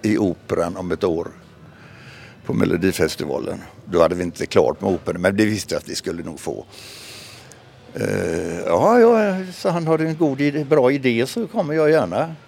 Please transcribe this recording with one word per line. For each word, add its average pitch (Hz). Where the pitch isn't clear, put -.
i 107
operan 87
om 92
ett 80
år 85
på -
Melodifestivalen." 87
Då 85
hade 82
vi 90
inte 85
klart -
med 98
operan, 87
men 98
det 107
visste 104
jag 76
att -
vi 87
skulle 85
nog 73
få. 60
Eh, 85
"Ja, 147
ja", 220
så -
han 170
har 160
en 160
god 139
idé, 147
bra 135
idé, 127
så 226
kommer 170
jag 156
gärna. 147